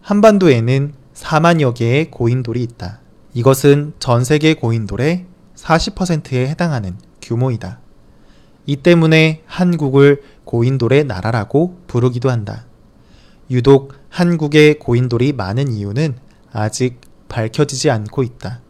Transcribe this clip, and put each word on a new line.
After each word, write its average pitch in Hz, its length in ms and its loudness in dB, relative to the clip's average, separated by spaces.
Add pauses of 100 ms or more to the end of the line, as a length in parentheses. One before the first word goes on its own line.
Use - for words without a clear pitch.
한반도에는 151 840 4 (180)
사만여 160 640 0
개의 120 360 0
고인돌이 120 520 -4
있다. 107 380 -12 (340)
이것은 139 640 2
전 123 260 0
세계 151 300 0
고인돌의 117 720 -4 (280)
사십 - 420 -2
퍼센트에 151 520 -4
해당하는 135 480 -4 (240)
규모이다. 117 580 -4 (880)
이 143 120 -4
때문에 160 680 2
한국을 143 760 2 (240)
고인돌의 127 580 0
나라라고 113 840 -4
부르기도 123 440 -2
한다. 107 340 -8 (840)
유독 135 420 2 (160)
한국에 151 720 2
고인돌이 123 560 -2
많은 117 360 -4
이유는 110 460 -4 (360)
아직 120 500 -4 (260)
밝혀지지 131 640 -4
않고 110 320 -4
있다. 120 480 -10